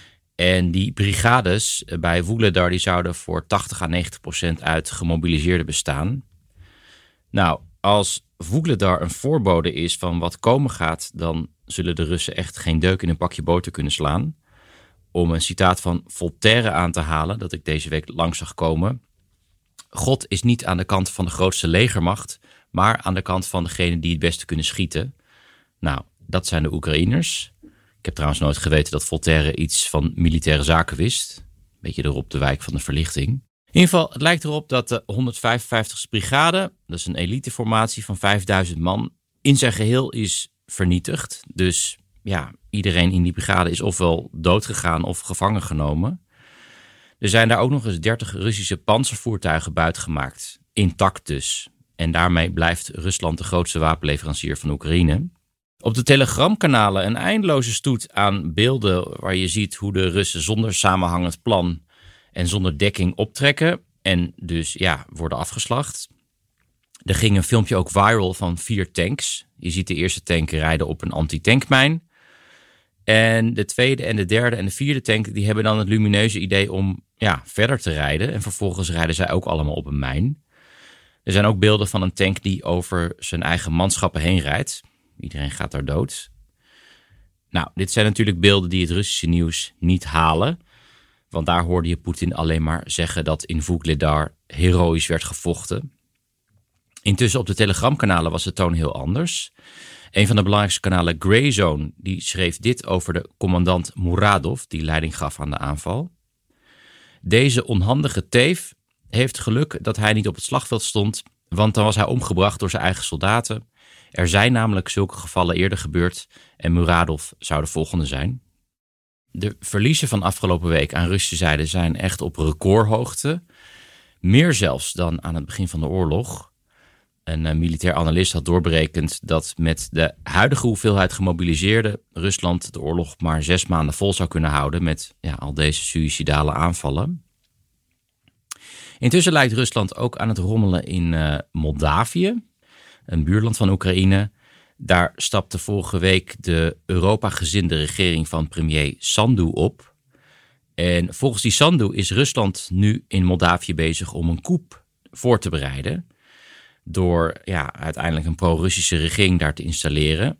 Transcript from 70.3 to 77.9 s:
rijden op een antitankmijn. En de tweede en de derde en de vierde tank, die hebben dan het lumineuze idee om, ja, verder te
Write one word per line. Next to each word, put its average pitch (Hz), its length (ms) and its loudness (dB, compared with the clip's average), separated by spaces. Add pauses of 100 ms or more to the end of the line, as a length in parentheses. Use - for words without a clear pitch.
rijden 78 360 0
op - 160 -6
een - 100 -6
antitankmijn. 131 960 2 (960)
En 113 500 4
de 107 100 0
tweede 127 400 0
en 110 120 -2
de 101 80 0
derde 117 320 2
en 95 80 -2
de 98 60 -2
vierde 139 300 -2
tank, 107 340 0
die 104 120 0
hebben 107 180 2
dan 107 140 2
het 101 100 0
lumineuze 107 520 2
idee 98 320 0
om, 95 320 -2 (100)
ja, 90 300 0
verder 127 360 0
te 87 100 -4